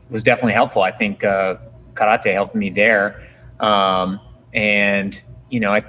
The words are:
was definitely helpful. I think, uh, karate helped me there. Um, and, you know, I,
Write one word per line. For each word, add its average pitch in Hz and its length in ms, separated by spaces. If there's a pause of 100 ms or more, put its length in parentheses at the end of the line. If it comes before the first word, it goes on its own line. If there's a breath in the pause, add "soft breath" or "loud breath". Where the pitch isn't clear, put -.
(100)
was 110 120
definitely 120 300
helpful. 117 300
I 92 100
think, 104 320
uh, 95 320 (380)
karate 107 380
helped 95 220
me 101 160
there. 101 580 (320 loud breath)
Um, 95 580 (360)
and, 101 680 (300)
you 120 100
know, 101 120
I, 107 160